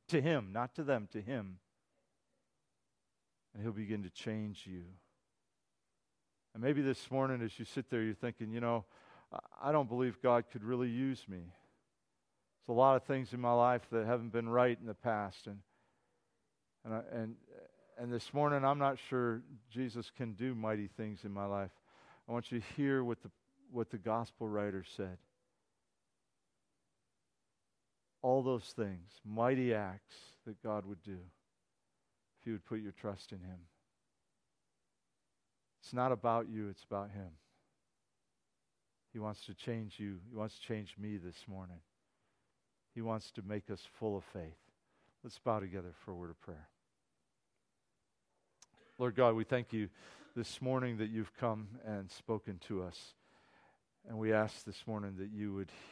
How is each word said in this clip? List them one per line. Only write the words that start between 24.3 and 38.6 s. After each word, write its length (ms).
writer 360
said. 220
All 220
those 320
things, 340
mighty 480
acts 420
that 160
God 240
would 180
do 140
if 80
you 60
would 120
put 140
your 120
trust 400
in 80
him. 200
It's 120
not 180
about 360
you, 220
it's 140
about 260
him. 200